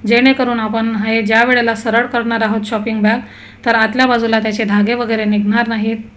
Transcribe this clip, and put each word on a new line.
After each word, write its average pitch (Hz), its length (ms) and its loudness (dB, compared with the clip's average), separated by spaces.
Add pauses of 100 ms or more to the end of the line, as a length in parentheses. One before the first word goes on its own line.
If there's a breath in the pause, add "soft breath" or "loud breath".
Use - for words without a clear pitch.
जेणेकरून 240 540 2
आपण 226 360 -2
हे 220 260 -2
ज्या 220 220 2
वेळेला 240 300 2
सरळ 226 320 0
करणार 233 360 -2
आहोत 220 220 0
शॉपिंग 220 380 -4
बॅग, 220 160 2 (480 loud breath)
तर 233 80 2
आतल्या 226 320 2
बाजूला 226 320 2
त्याचे 214 260 -2
धागे 208 300 2
वगैरे 226 300 -2
निघणार 208 440 0
नाहीत 226 280 -2 (200)